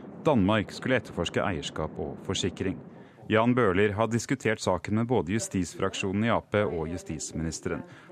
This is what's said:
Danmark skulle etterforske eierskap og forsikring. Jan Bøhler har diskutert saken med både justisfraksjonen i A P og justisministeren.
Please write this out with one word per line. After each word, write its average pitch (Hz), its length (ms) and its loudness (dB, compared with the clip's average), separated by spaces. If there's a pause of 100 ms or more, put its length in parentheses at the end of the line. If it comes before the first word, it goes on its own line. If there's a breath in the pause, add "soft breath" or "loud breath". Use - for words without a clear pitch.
(220 loud breath)
Danmark 107 540 4
skulle 123 240 2
etterforske - 400 -2
eierskap 78 580 -4
og 76 200 -6 (100)
forsikring. 92 480 -2 (540 loud breath)
Jan 113 240 6
Bøhler 104 400 4
har 113 160 2
diskutert 113 500 0
saken 98 380 0
med 113 100 0
både 101 280 2
justisfraksjonen 98 880 -2
i 117 80 2
A 87 60 2
P 104 260 2
og 80 240 -2
justisministeren. 80 920 -6 (280 loud breath)